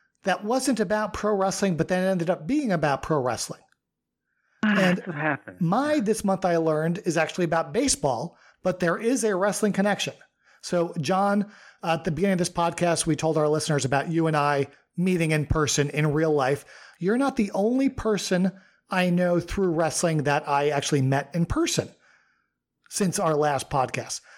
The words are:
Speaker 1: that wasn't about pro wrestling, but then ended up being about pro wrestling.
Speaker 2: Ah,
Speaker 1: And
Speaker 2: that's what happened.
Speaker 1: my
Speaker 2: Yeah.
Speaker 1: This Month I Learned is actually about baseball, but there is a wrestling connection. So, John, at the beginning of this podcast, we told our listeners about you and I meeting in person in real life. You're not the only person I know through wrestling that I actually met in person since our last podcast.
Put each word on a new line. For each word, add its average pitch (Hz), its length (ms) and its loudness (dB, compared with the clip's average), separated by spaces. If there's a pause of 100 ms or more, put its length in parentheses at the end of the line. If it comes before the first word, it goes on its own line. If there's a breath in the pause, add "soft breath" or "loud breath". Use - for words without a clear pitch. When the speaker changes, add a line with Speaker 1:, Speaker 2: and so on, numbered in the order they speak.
(220 loud breath)
Speaker 1:
that 185 200 -2
wasn't 254 380 0
about 208 320 -2
pro 214 200 -2
wrestling, 190 440 0
but 151 100 0
then 185 180 0
ended 180 240 0
up 156 160 -2
being 262 280 0
about 147 300 0
pro 156 160 0
wrestling. 120 420 -4 (1000)
Speaker 2:
Ah, 214 60 2
Speaker 1:
And 190 280 4
Speaker 2:
that's - 100 -10
what 175 80 -8
happened. 143 460 -4
Speaker 1:
my 254 340 2
Speaker 2:
Yeah. 302 60 2
Speaker 1:
This 214 220 -2
Month 190 220 0
I 170 120 2
Learned 160 480 0
is 165 120 0
actually 165 280 0
about 156 280 -2
baseball, 160 640 -2 (260 soft breath)
but 180 160 -2
there 175 180 2
is 226 260 0
a 214 120 2
wrestling 196 380 0
connection. 196 400 0 (480 soft breath)
So, 170 380 -2
John, 202 520 0 (300 loud breath)
at 165 220 -2
the 180 80 -2
beginning 185 220 0
of 175 60 0
this 170 100 0
podcast, 170 580 0
we 156 80 2
told 156 220 0
our 151 100 2
listeners 151 380 0
about 139 260 0
you 160 160 2
and 151 100 2
I 143 300 2 (280 soft breath)
meeting 170 360 2
in 151 160 2
person 147 420 2
in 151 240 0
real 156 200 2
life. 139 320 0 (340 loud breath)
You're 190 180 0
not 269 200 0
the 202 180 0
only 247 340 2
person 190 640 0 (400 loud breath)
I 180 180 2
know 175 300 2
through 180 320 -2
wrestling 160 520 0
that 143 240 0
I 147 220 2
actually 143 320 0
met 135 320 0
in 170 140 0
person - 420 -2 (1000 soft breath)
since 185 280 -2
our 165 180 2
last 147 340 0
podcast. 127 520 -2 (160 loud breath)